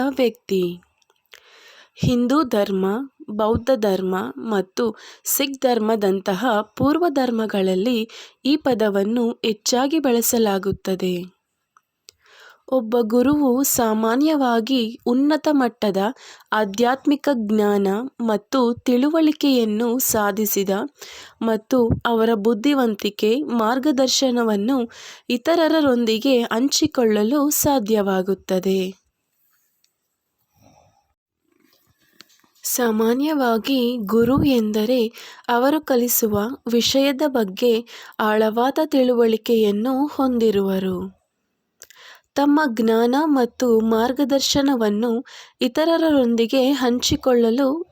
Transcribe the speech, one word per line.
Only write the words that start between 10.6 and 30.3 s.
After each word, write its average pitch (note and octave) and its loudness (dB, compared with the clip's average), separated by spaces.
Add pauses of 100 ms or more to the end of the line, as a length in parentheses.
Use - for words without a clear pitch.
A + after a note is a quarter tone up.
ಒಬ್ಬ A#3+ 0
ಗುರುವು B3+ 2
ಸಾಮಾನ್ಯವಾಗಿ A#3+ 0
ಉನ್ನತ C#4+ 0
ಮಟ್ಟದ A3+ 0 (540)
ಆಧ್ಯಾತ್ಮಿಕ A#3+ 0 (120)
ಜ್ಞಾನ G#3 0 (340)
ಮತ್ತು A#3 0 (100)
ತಿಳುವಳಿಕೆಯನ್ನು B3+ 2
ಸಾಧಿಸಿದ G3+ -2 (720)
ಮತ್ತು A3+ 0 (160)
ಅವರ A#3 2
ಬುದ್ಧಿವಂತಿಕೆ, A3+ 0 (100)
ಮಾರ್ಗದರ್ಶನವನ್ನು A#3+ 0 (400)
ಇತರರೊಂದಿಗೆ B3+ 2
ಹಂಚಿಕೊಳ್ಳಲು A#3+ 0
ಸಾಧ್ಯವಾಗುತ್ತದೆ. F#3+ -2 (3750)